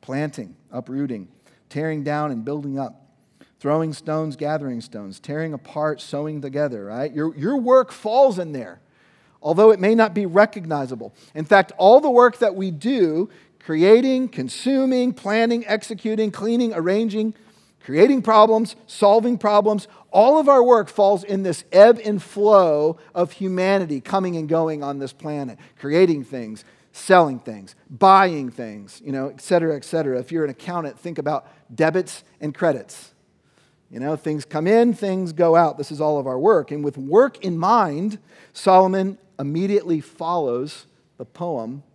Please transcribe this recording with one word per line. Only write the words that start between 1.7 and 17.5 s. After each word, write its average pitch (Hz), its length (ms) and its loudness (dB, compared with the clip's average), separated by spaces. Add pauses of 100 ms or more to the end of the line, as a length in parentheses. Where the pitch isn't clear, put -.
down 147 300 -6
and 113 120 -10
building 143 360 -8
up, - 260 -14 (540)
throwing 156 320 -2
stones, 156 420 -8
gathering 143 460 -8
stones, 101 400 -16
tearing 156 320 -10
apart, 151 480 -6
sewing 151 400 -10
together, 135 460 -6
right? 123 280 -8
Your, 156 220 -4
your 202 220 -4
work 254 340 4
falls 226 480 0
in 165 100 -8
there, 117 300 -12 (600)
although 175 300 4
it 208 80 4
may 196 160 2
not 214 200 2
be 202 120 -2
recognizable. 160 880 -2 (180)
In 156 120 -8
fact, 190 340 4
all 214 220 8
the 302 100 -2
work 240 280 4
that 202 180 -2
we 190 160 -6
do, 175 580 -2 (300)
creating, 240 720 2
consuming, 254 840 -2
planning, 233 520 -2
executing, 214 680 -4
cleaning, 233 420 -2
arranging, 208 600 -2 (500)